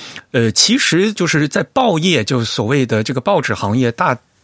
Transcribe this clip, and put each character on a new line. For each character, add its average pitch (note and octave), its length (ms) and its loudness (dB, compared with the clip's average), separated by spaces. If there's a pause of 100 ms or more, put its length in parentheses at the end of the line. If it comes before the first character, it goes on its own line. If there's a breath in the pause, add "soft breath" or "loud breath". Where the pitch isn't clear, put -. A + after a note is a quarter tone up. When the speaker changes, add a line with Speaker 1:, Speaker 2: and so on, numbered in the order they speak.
(320 loud breath)
Speaker 1:
对。 A#2+ 140 2
Speaker 2:
呃， A2 60 2
其 A#3 280 2
实 G3 340 2
就 F3+ 140 -2
是 D3+ 200 2
在 - 140 -2
报 A#3 380 0
业， D#3 240 2
就 A#2+ 200 -2
所 G#2+ 220 -4
谓 C3 220 0
的 A2 160 0
这 C3+ 100 -6
个 B2 80 -4
报 G3+ 180 2
纸 - 140 -2
行 G2+ 240 -2
业， B2 140 0
大 C#3 260 0 (260)